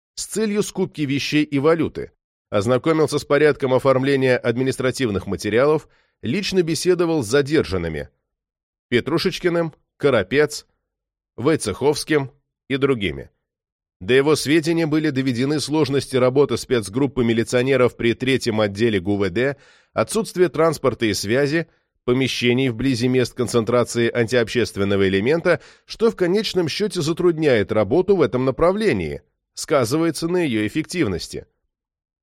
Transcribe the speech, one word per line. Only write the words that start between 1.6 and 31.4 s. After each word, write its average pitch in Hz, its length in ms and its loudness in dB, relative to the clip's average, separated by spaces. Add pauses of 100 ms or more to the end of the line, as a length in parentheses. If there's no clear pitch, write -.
ознакомился 127 680 0
с - 60 -6
порядком 143 480 2
оформления 131 640 2
административных 120 880 -2
материалов, 113 640 0 (320)
лично 185 420 -2
беседовал 165 600 0
с 101 40 -8
задержанными – 98 840 0 (800)
Петрушечкиным, 165 840 -2 (240)
Карапец, 139 680 0 (680)
Войцеховским 139 960 -2 (380)
и 135 80 -2
другими. 98 520 -2 (720)
До 95 140 -2
его 139 220 4
сведения 165 500 0
были 156 240 0
доведены 135 500 -2
сложности 139 580 -2
работы 127 400 2
спецгруппы 127 680 -2
милиционеров 123 720 2
при 113 160 2
третьем 120 480 0
отделе 104 380 0
Г 90 120 -2
У 101 60 0
В 98 120 0
Д, 127 280 -2 (360)
отсутствие 180 560 0
транспорта 135 580 0
и 104 60 0
связи, 139 540 0 (380)
помещений 123 640 2
вблизи 120 380 -2
мест 127 260 0
концентрации 117 800 0
антиобщественного 101 920 0
элемента, 143 520 2 (260)
что - 260 0
в - 40 -8
конечном 180 540 0
счёте 196 320 -4
затрудняет 156 720 0
работу 139 440 2
в 170 60 2
этом 123 240 0
направлении, 135 760 0 (320)
сказывается 156 760 0
на 180 100 -2
её 113 300 0
эффективности. 131 800 -6 (760)